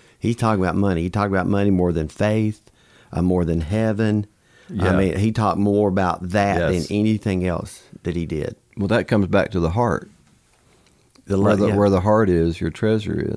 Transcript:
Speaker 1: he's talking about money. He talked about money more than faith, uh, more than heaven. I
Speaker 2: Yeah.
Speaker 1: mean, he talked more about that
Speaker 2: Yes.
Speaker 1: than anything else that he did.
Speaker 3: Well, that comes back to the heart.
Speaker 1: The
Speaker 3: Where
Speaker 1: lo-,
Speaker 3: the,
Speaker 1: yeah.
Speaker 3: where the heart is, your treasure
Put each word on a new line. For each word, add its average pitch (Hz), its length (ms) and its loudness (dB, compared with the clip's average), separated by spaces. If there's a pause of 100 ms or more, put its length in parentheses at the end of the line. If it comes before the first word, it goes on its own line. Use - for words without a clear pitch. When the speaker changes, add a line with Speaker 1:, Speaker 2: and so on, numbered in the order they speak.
(200)
Speaker 1:
he's 113 160 -2
talking 110 280 0
about 87 120 0
money. 92 280 0
He 92 60 -2
talked 101 220 -2
about 92 160 0
money 101 220 2
more 90 220 2
than 80 160 -2
faith, 107 640 -2 (400)
uh, 82 100 -2
more 90 240 2
than 82 160 0
heaven. 107 640 -2 (440)
I 180 40 -14
Speaker 2:
Yeah. 95 240 0
Speaker 1:
mean, 95 200 0
he 107 140 0
talked 98 280 0
more 101 280 2
about 92 420 -2
that 98 280 0 (160)
Speaker 2:
Yes. 82 140 -2
Speaker 1:
than 101 100 -2
anything 104 480 0
else - 380 -6 (200)
that 87 120 -4
he 85 100 -4
did. 76 300 -6 (200)
Speaker 3:
Well, 98 120 -4
that 113 200 0
comes 101 200 2
back 98 240 0
to 92 80 -2
the 82 100 2
heart. 107 400 -2 (1160)
Speaker 1:
The 98 140 0
Speaker 3:
Where 95 120 4
Speaker 1:
lo-, - 60 2
Speaker 3:
the, 107 100 2
Speaker 1:
yeah. 104 100 0
Speaker 3:
where 101 140 4
the 90 100 2
heart 107 280 2
is, 82 300 2
your 82 120 -4
treasure 110 460 -2 (200)